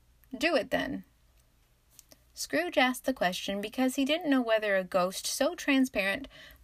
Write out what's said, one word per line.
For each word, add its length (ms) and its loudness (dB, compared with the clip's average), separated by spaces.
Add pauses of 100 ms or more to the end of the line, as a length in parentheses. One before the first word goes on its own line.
(360)
Do 200 0
it, 140 0
then." 340 -4 (1300)
Scrooge 440 -4
asked 280 2
the 80 0
question 480 -2
because 340 -2
he 100 0
didn't 240 0
know 120 4
whether 340 2
a 80 2
ghost 440 0
so 260 0
transparent 720 0 (360)